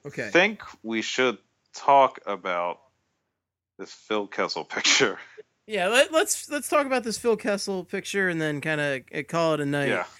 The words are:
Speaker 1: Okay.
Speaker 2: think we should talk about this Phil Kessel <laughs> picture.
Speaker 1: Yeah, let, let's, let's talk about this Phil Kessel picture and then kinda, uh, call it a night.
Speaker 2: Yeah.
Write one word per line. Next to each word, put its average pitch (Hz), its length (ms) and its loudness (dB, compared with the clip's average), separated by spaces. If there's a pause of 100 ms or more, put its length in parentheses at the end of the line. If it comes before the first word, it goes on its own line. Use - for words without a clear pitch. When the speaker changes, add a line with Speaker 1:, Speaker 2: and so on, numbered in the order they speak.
Speaker 1:
Okay. 127 260 -10
Speaker 2:
think 202 300 4 (200)
we 113 200 -4
should 123 360 0 (380)
talk 139 500 6
about 87 540 -4 (960)
this 95 160 -16
Phil 104 340 -4
Kessel 85 380 -4
<laughs> - 40 -18
picture. - 500 2 (480)
Speaker 1:
Yeah, 196 220 -2
let, 277 240 4
let's, - 360 0
let's 285 200 -4
talk 294 160 2
about 254 180 -2
this 220 140 -6
Phil 233 180 0
Kessel 202 480 -4
picture 196 460 -2
and 165 120 -2
then 147 200 -2
kinda, 147 400 -2 (120)
uh, 151 140 -6
call 165 260 2
it 147 60 0
a 147 60 -2
night. 139 240 0
Speaker 2:
Yeah. 92 160 0 (140)